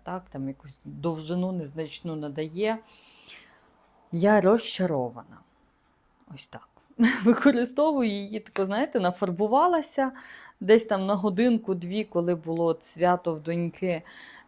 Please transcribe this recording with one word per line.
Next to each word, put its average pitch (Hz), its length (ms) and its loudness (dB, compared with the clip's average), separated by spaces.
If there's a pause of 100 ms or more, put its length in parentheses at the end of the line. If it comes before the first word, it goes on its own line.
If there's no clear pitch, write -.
так? 180 260 -10
Там 135 180 -8
якусь 135 380 -14
довжину 160 640 -4
незначну 160 640 -8
надає. 156 600 -4 (1300)
Я 196 300 4
розчарована. 156 1000 0 (920)
Ось - 140 -16
так. - 220 -20 (280)
<laughs> 240 260 2
Використовую 254 840 4
її, 202 300 -6
тако, - 260 -4
знаєте, 240 340 -2
нафарбувалася. 226 1120 0 (480)
Десь 220 260 6
там 190 200 -2
на 202 100 2
годинку-дві, 202 880 0
коли 175 320 0
було 165 300 -2
от 165 180 0
свято 175 500 0
в 156 60 -8
доньки, 170 600 -4 (460)